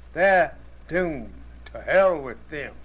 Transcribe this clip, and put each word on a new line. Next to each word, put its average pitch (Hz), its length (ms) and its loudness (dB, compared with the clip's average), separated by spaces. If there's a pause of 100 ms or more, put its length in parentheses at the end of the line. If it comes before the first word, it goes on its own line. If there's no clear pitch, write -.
(120)
their 185 420 4 (340)
doom. 156 420 -4 (420)
To 113 80 -12
hell 180 380 2
with 127 200 -10 (100)
them. 135 260 -12 (100)